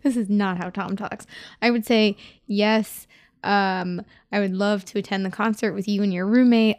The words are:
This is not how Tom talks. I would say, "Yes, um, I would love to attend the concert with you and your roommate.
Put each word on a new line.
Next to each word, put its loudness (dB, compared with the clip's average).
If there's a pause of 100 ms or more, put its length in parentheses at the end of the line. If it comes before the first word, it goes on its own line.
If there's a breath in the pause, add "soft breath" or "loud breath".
This 0
is 0
not 0
how -6
Tom -6
talks. -10 (340 loud breath)
I 2
would 0
say, 2 (300 loud breath)
"Yes, 0 (380 soft breath)
um, 0 (300 soft breath)
I 0
would -2
love 0
to -6
attend -4
the -4
concert -2
with -6
you 0
and 0
your -4
roommate. 4